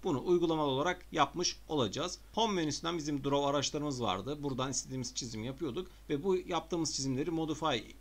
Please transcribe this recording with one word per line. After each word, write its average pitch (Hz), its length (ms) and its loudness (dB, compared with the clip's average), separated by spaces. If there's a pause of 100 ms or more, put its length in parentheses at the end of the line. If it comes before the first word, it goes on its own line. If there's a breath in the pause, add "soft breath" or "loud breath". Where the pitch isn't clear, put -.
Bunu 139 220 0
uygulamalı 160 440 4
olarak 156 420 0
yapmış 160 560 2
olacağız. 143 520 0 (140)
Home 214 200 4
menüsünden 165 440 0
bizim 147 260 -2
draw 143 220 2
araçlarımız 143 560 0
vardı. 113 420 -2
Buradan 131 280 -2
istediğimiz 131 440 -4
çizim 110 280 -6
yapıyorduk 135 480 -6 (180 loud breath)
ve 147 140 0
bu 190 120 4
yaptığımız 170 600 0
çizimleri 135 360 0
Modify 156 460 0 (240)